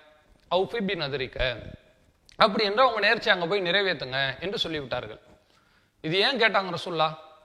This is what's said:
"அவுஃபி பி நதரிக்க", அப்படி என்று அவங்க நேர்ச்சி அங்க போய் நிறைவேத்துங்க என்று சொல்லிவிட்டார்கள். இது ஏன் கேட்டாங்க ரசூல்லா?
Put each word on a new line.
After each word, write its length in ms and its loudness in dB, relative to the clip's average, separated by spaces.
"அவுஃபி 300 0
பி 140 -2
நதரிக்க", 640 -4
அப்படி 280 4
என்று 180 4
அவங்க 180 4
நேர்ச்சி 300 4
அங்க 160 2
போய் 160 0
நிறைவேத்துங்க 800 0
என்று 180 -4
சொல்லிவிட்டார்கள். 640 -6
இது 180 -2
ஏன் 220 2
கேட்டாங்க 340 2
ரசூல்லா? 400 -2